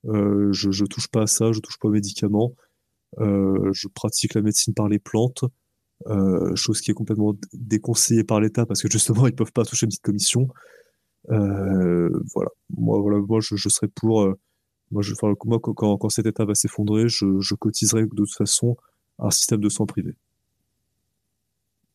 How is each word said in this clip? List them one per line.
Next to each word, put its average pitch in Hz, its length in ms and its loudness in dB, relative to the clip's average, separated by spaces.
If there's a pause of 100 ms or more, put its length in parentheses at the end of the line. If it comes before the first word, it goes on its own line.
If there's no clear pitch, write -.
euh, 101 460 2
je, 95 180 0
je 98 140 0
touche - 240 -6
pas 113 140 0
à 104 40 0
ça, 113 260 2
je 110 80 -2
touche - 180 -16
pas 110 100 0
aux 107 40 4
médicaments. 104 600 0 (640)
Euh, 98 540 2
je 98 160 -6
pratique - 460 -4
la 107 80 2
médecine 104 320 0
par 107 140 0
les 104 100 2
plantes, 123 460 -2 (600)
euh, 92 500 0
chose 107 240 -2
qui - 100 -6
est 104 40 2
complètement 104 400 0
d-, 98 60 -14 (120)
déconseillée 110 720 0
par 107 160 2
l'État 110 260 2
parce - 160 -4
que 107 80 0
justement, 120 360 4
ils 120 80 2
peuvent - 180 -2
pas 117 120 2
toucher - 200 -4
une 113 60 0
petite - 120 -10
commission. 123 460 0 (840)
Euh, 95 800 2 (240)
voilà. - 160 -2 (260)
Moi, 107 240 2
voilà, 104 180 2
moi, 107 220 0
je, 107 160 -4
je 98 120 -2
serais 101 200 -2
pour, 110 340 2
euh, 95 160 2 (520)
moi, 104 120 -2
je, 101 100 -4
enfin, 104 220 0 (100)
moi, 113 160 2
quand, 113 140 -4
quand, 104 240 2
quand 107 100 -2
cet 107 180 -2
État 110 180 -2
va 104 100 -2
s'effondrer, 107 540 0
je, 98 320 2
je 98 140 -2
cotiserai 107 480 0
de 110 60 0
toute 104 260 -2
façon 120 420 0 (420)
un 104 120 -2
système - 300 0
de 104 80 2
soins 104 180 -2
privé. - 280 -6 (1800)